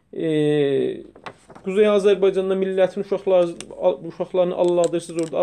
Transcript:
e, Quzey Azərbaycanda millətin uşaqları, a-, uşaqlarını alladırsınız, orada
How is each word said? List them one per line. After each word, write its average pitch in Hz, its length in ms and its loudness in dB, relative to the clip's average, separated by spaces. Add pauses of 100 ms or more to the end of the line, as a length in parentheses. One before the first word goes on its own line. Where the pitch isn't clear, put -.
(140)
e, 147 880 0 (600)
Quzey 196 220 2
Azərbaycanda 190 720 2
millətin 190 460 0
uşaqları, 185 540 0 (260)
a-, 185 140 2 (140)
uşaqlarını 180 460 -2
alladırsınız, 170 680 0
orada 160 220 -6